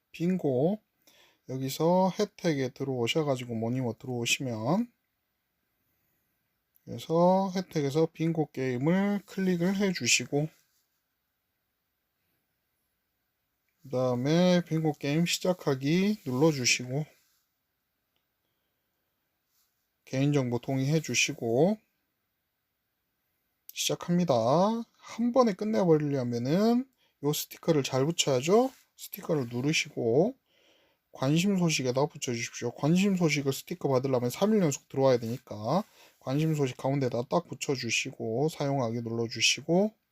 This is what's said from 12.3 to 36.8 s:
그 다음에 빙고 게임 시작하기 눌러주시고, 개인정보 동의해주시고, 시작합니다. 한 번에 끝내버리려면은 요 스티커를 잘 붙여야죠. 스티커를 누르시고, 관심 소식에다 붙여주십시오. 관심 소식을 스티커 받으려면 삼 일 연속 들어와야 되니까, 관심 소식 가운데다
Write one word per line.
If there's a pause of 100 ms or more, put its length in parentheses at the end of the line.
그
다음에
빙고
게임
시작하기
눌러주시고, (3000)
개인정보
동의해주시고, (2000)
시작합니다. (640)
한
번에
끝내버리려면은 (360)
요
스티커를
잘
붙여야죠. (240)
스티커를
누르시고, (760)
관심
소식에다
붙여주십시오.
관심
소식을
스티커
받으려면
삼
일
연속
들어와야
되니까, (360)
관심
소식
가운데다